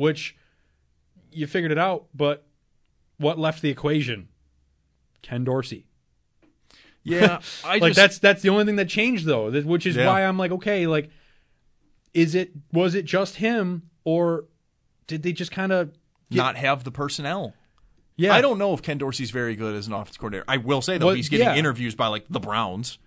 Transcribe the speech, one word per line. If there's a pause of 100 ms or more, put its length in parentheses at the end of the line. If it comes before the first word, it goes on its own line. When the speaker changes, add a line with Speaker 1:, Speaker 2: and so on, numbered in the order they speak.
Speaker 1:
which (960)
you
figured
it
out,
but (720)
what
left
the
equation? (920)
Ken
Dorsey. (1160)
Speaker 2:
Yeah, (120)
Speaker 1:
<laughs>
Speaker 2:
I
Speaker 1:
Like,
Speaker 2:
just
Speaker 1:
that's,
that's
the
only
thing
that
changed,
though,
that,
which
is
Speaker 2:
Yeah.
Speaker 1:
why
I'm
like,
okay,
like, (1040)
is
it, (200)
was
it
just
him, (140)
or (600)
did
they
just
kinda (400)
get
Speaker 2:
not
have
the
personnel. (640)
Speaker 1:
Yeah.
Speaker 2:
I
don't
know
if
Ken
Dorsey's
very
good
as
an
offensive
coordinator.
I
will
say,
though,
Speaker 1:
What,
Speaker 2:
he's
getting
Speaker 1:
yeah.
Speaker 2:
interviews
by,
like,
the
Browns